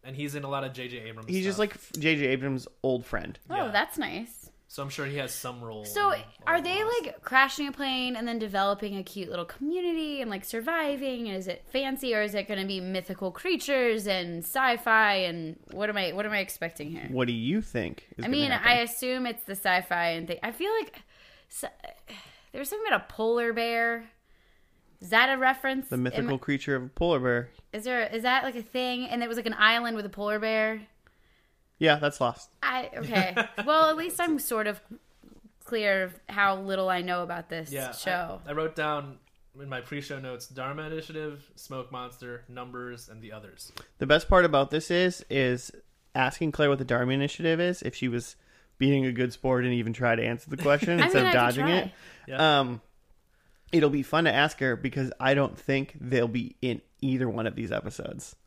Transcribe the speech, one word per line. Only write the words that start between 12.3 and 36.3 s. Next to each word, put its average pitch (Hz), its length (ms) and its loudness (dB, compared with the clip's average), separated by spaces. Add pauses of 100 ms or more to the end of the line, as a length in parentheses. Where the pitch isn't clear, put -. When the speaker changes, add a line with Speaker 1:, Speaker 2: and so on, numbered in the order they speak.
Speaker 3:
it 202 100 -2
gonna 196 200 -2
be 196 120 -4
mythical 185 540 -4
creatures 254 760 0
and 175 380 -2
sci-fi? 233 680 4
And 170 420 -2 (160)
what 208 180 -2
am 208 60 -2
I, 185 160 0
what 196 120 -2
am 214 60 -4
I 208 80 0
expecting 165 540 -6
here? - 180 -10
Speaker 2:
What 127 160 2
do 120 60 0
you 131 300 0
think - 440 -6 (100)
is - 80 -6
Speaker 3:
I 214 40 -4
Speaker 2:
gonna - 20 0
Speaker 3:
mean, 285 220 2
Speaker 2:
happen? 233 160 2
Speaker 3:
I 240 140 8
assume 254 440 -4
it's 233 160 -6
the 196 140 -8
sci-fi 185 540 0
and 165 180 -4
thing. 175 120 -6
I 226 120 -6
feel 359 180 -2 (100)
like - 220 -12 (460)
so, - 180 -10 (840)
there 262 80 -8
was 277 80 -8
something 427 180 -6
about 285 140 4 (100)
a - 20 -18
polar 233 400 0
bear. 233 560 -2 (920)
Is 180 100 -18
that 247 240 6
a - 20 -2
reference? 262 520 0
Speaker 2:
The 131 80 -2
Speaker 3:
Am 127 80 2
Speaker 2:
mythical 127 320 0
Speaker 3:
I - 20 -2
Speaker 2:
creature 139 380 0
of 127 80 -2
a 127 60 -12
polar 170 280 2
bear. 123 320 2 (220)
Speaker 3:
Is 214 100 -8
there, 240 240 0
is 226 160 -4
that, 254 220 2
like, 262 100 -4
a 233 80 -8
thing? 247 460 -4
And 240 120 -2
it 233 80 -2
was, 226 80 -4
like, 233 100 -4
an 220 120 -2
island 226 380 4
with 208 100 -4
a 190 40 -6
polar 208 280 -2
bear. 220 440 0 (960)
Speaker 2:
Yeah, 151 180 6
that's 147 240 0
Lost. 120 300 -2 (120)
Speaker 3:
I, 254 320 0
okay. 190 400 0 (180)
Speaker 1:
<laughs> 208 120 -6
Speaker 3:
Well, 311 240 6
at 311 80 2
least 330 240 -4
I'm 320 180 2
sort 214 280 -2
of 208 120 -4 (880)
clear 208 380 2
of 180 120 -6 (140)
how 196 280 2